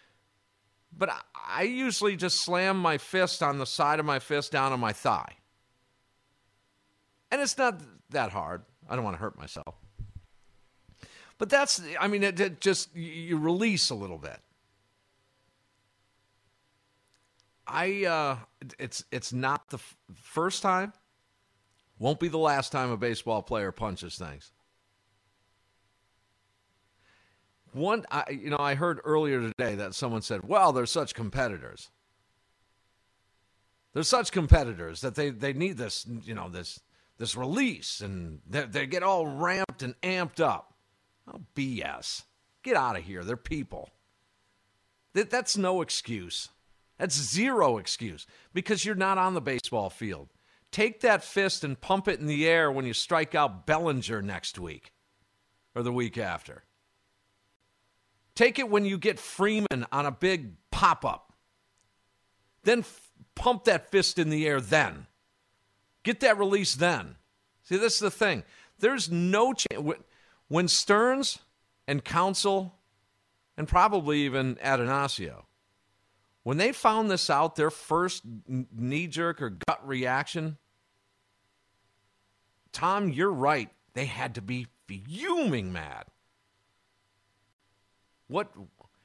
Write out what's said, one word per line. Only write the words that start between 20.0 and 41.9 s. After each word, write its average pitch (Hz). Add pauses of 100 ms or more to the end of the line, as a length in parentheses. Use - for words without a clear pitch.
first -
time. 190 (1040)
Won't 143
be 170
the 160
last 143
time 127
a 113
baseball 110
player 104
punches 92
things. 73 (3250)
One, 190
I, 147
you 135
know, 147
I 143
heard 160
earlier 147
today 110
that 98
someone 113
said, 101
"Well, 185
they're 123
such 143
competitors. 98 (2000)
They're 156
such 240
competitors 117
that 127
they, 147
they 135
need 165
this, 110 (160)
you 110
know, 92
this, 87 (380)
this 113
release, 156
and 87
they, 135
they 143
get 175
all 180
ramped 175
and 127
amped 180
up." 113 (560)
Oh, - (160)
B 131
S. - (400)